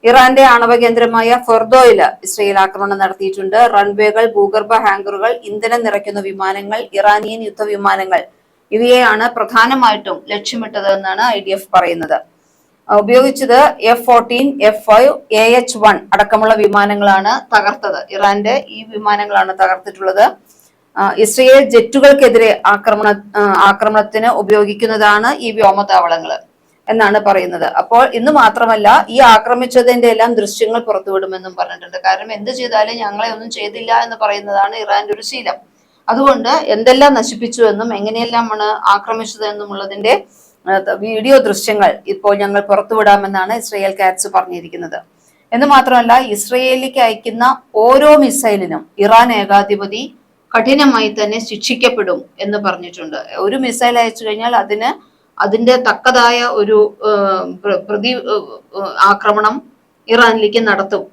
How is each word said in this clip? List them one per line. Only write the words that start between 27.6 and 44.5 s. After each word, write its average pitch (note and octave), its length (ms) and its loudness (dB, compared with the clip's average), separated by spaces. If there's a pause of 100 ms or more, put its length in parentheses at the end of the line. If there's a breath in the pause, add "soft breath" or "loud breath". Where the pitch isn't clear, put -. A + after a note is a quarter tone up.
അപ്പോൾ - 480 2
ഇന്ന് A#3 180 -2
മാത്രമല്ല, A3+ 760 2
ഈ A#3 100 -2
ആക്രമിച്ചതിന്റെ A#3+ 880 4
എല്ലാം A3+ 260 2
ദൃശ്യങ്ങൾ A3 460 -2
പുറത്തുവിടുമെന്നും F#3+ 800 -6
പറഞ്ഞിട്ടുണ്ട്. F3 460 -10
കാരണം G3+ 280 -2
എന്ത് G#3 180 -10
ചെയ്താലും A3+ 440 -2
ഞങ്ങളെ A3 360 -8
ഒന്നും A3+ 180 -14
ചെയ്തില്ല A3+ 440 -8 (100)
എന്ന് A#3 180 -10
പറയുന്നതാണ് G3+ 540 -4
ഇറാന്റെ G#3 380 -4
ഒരു G#3+ 80 -10
ശീലം. A3+ 320 -10 (560)
അതുകൊണ്ട് B3+ 400 0
എന്തെല്ലാം C4 640 2
നശിപ്പിച്ചു A#3 500 -2
എന്നും G#3+ 320 -2
എങ്ങനെയെല്ലാമാണ് A3+ 680 -4
ആക്രമിച്ചത് G#3+ 840 -4
എന്നുമുള്ളതിന്റെ, G3+ 800 -6 (480 soft breath)
ആ, F#3+ 220 -2
വീഡിയോ A3 440 0
ദൃശ്യങ്ങൾ G#3 720 0
ഇപ്പോൾ G3+ 280 0
ഞങ്ങൾ D4+ 260 -2
പുറത്തുവിടാമെന്നാണ് G3+ 920 0
ഇസ്രയേൽ G3 460 -6
കാറ്റ്സ് F#3 360 -2
പറഞ്ഞിരിക്കുന്നത്. F3 680 -6 (520)